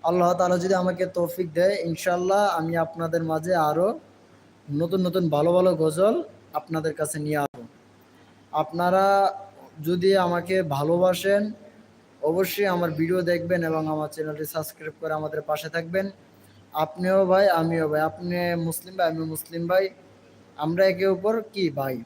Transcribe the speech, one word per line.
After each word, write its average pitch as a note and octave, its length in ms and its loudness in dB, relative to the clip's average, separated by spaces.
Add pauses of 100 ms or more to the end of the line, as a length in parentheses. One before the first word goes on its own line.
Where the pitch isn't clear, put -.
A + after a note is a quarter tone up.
আল্লাহ F3 300 2
তাআলা F3+ 240 2
যদি F#3 160 0
আমাকে F#3 320 0
তৌফিক F3 480 -4
দেয় F#3 300 2
ইনশাআল্লাহ F3+ 580 0 (180)
আমি E3 180 -2
আপনাদের E3 460 -2
মাঝে D#3+ 320 -2
আরও E3+ 440 2 (720)
নতুন E3+ 300 0
নতুন F3+ 280 0
ভালো D3+ 240 2
ভালো F#3 220 4
গজল F3 480 2 (300)
আপনাদের D#3 400 -4
কাছে D3+ 260 -4
নিয়ে D3+ 180 -2
আসবো। C#3 260 -4 (880)
আপনারা F3 540 2 (800)
যদি F3+ 340 2
আমাকে F3 460 0
ভালোবাসেন F3+ 880 2 (680)
অবশ্যই F#3 440 0
আমার F3 260 0
ভিডিও E3 300 0
দেখবেন E3+ 420 0
এবং D#3+ 240 0
আমার D#3 220 -2
চ্যানেলটি D#3 360 -6
সাবস্ক্রাইব D#3 560 -8
করে D#3 120 -4
আমাদের D#3 280 -4
পাশে D3+ 280 -4
থাকবেন। E3+ 360 -4 (680)
আপনিও F3+ 520 2
ভাই, F#3+ 240 6
আমিও E3 400 0
ভাই, D3+ 120 0
আপনি F3 540 -2
মুসলিম E3+ 420 -6
ভাই, F3 100 2
আমিও D#3+ 180 -2
মুসলিম E3 420 -8
ভাই, F#3+ 220 2 (680)
আমরা E3+ 280 0
একে F#3+ 220 2
অপর G3+ 340 0 (120)
কি F#3 160 0
ভাই। C3+ 260 -4 (100)